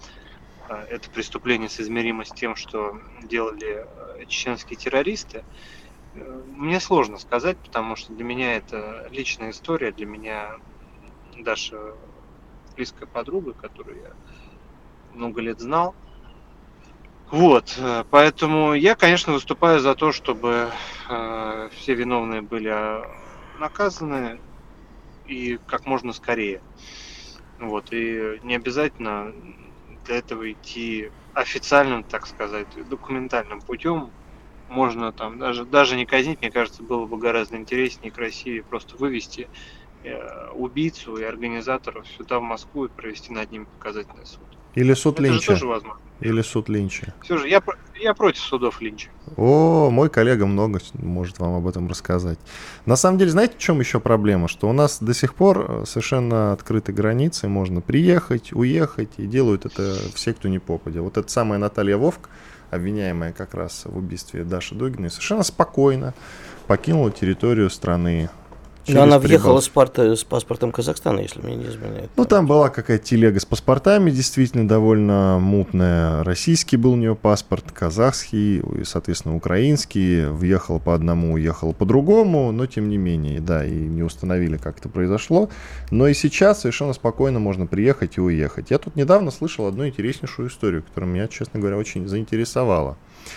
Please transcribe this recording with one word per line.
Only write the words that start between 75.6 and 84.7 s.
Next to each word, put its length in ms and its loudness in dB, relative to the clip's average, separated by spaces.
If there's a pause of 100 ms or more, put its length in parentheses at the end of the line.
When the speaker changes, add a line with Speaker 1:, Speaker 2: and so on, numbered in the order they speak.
Speaker 2:
Российский 540 2
был 140 6
у 60 4
нее 180 2
паспорт, 560 0
казахский, 880 0
и, 240 -4
соответственно, 540 -4
украинский. 880 2
Въехала 540 0
по 140 0
одному, 400 2
уехала 380 0
по 140 0
другому, 680 4
но 140 -2
тем 240 -2
не 80 0
менее, 420 0
да, 260 0
и 80 -4
не 300 -2
установили, 540 -2
как 220 -8